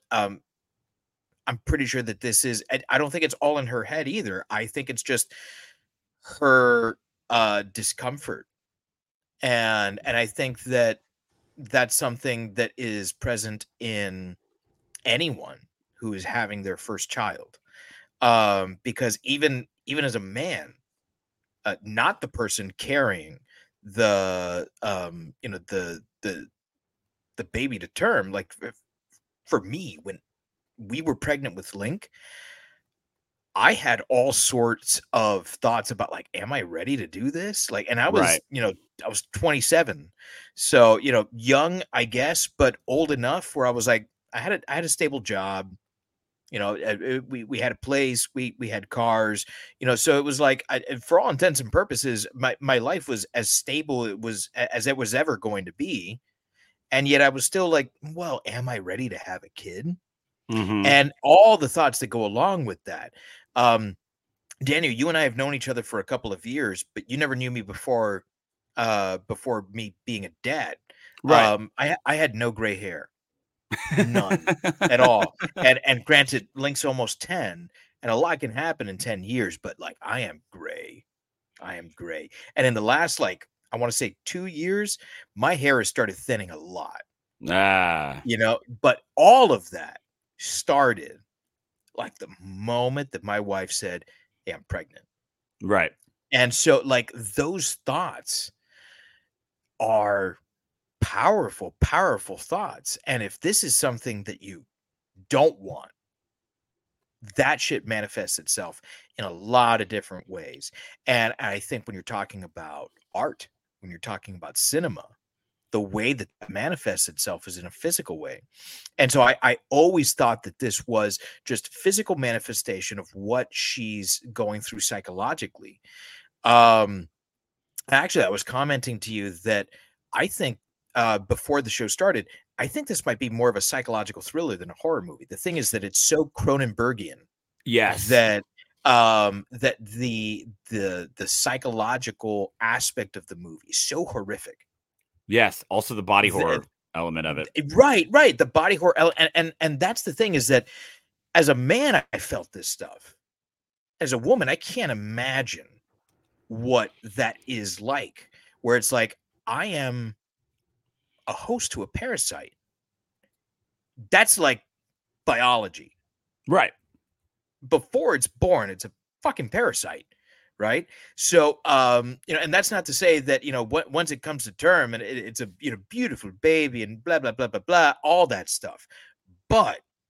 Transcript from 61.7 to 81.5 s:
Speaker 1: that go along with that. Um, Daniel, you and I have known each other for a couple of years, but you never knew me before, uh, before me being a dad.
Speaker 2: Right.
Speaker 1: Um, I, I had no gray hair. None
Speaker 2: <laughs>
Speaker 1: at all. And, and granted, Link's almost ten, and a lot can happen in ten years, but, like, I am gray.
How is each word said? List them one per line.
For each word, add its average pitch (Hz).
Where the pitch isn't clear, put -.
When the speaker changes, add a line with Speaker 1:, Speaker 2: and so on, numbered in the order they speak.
Speaker 1:
that 127
go 113
along 151
with 98
that. 80
Um, 113
Daniel, 143
you 135
and 160
I 156
have 123
known 139
each 135
other 120
for 110
a 95
couple 117
of 95
years, 117
but -
you 127
never 143
knew 127
me 120
before, 104
uh, 101
before 110
me 107
being 107
a 90
dad. 120
Speaker 2:
Right. 120
Speaker 1:
Um, 104
I, 147
I 147
had 147
no 117
gray 104
hair. 90
None 151
Speaker 2:
<laughs> 175
Speaker 1:
at 123
all. 113
And, 131
and 127
granted, 135
Link's 139
almost 127
ten, 170
and 117
a 113
lot 156
can 117
happen 139
in 95
ten 101
years, 107
but, -
like, -
I 123
am 82
gray. -